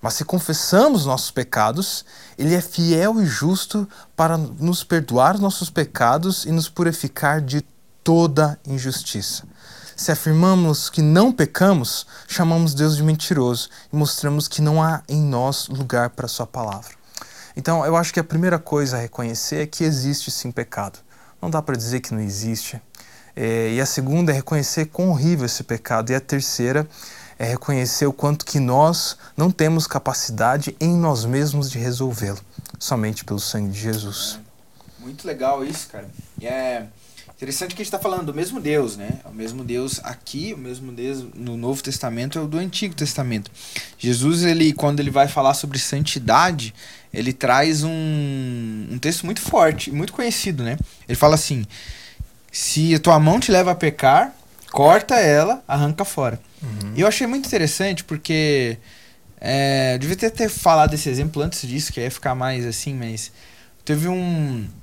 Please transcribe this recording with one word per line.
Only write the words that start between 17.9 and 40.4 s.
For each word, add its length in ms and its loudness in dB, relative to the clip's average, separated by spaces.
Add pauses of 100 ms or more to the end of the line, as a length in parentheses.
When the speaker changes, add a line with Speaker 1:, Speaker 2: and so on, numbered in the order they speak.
Speaker 1:
acho 200 2
que 60 2
a 40 -2
primeira 340 2
coisa 380 -2
a 40 -2
reconhecer 640 -6
é 20 -8
que 180 -4
existe 460 -2
sim 200 -8
pecado. 480 -8 (440)
Não 80 -4
dá 100 0
para 160 -4
dizer 240 -4
que 140 -8
não 80 -4
existe. 580 -6 (560)
É, 380 -2
e 60 0
a 60 0
segunda 460 0
é 20 2
reconhecer 520 -2
quão 240 0
horrível 340 2
esse 180 -6
pecado. 480 -4
E 40 2
a 60 0
terceira 680 -2 (520)
é 60 -4
reconhecer 640 -2
o 60 2
quanto 320 -2
que 160 -2
nós 560 2 (200)
não 140 4
temos 360 2
capacidade 960 -2
em 160 2
nós 280 2
mesmos 460 0
de 80 -8
resolvê-lo. 600 -2 (400)
Somente 460 -4
pelo 160 -6
sangue 300 -4
de 100 -8
Jesus. 580 -6
Speaker 2:
É, 640 -20
muito 240 -16
legal 380 -2
isso, 240 -8
cara. 180 -16 (340)
E 60 -12
é 400 -4 (480)
interessante 400 -8
que 60 -14
a 40 -6
gente 80 -10
tá 60 -4
falando 280 -4
do 80 -8
mesmo 260 -6
Deus, 380 0
né? 260 -8
O 80 -18
mesmo 320 -10
Deus 400 -6
aqui, 480 -10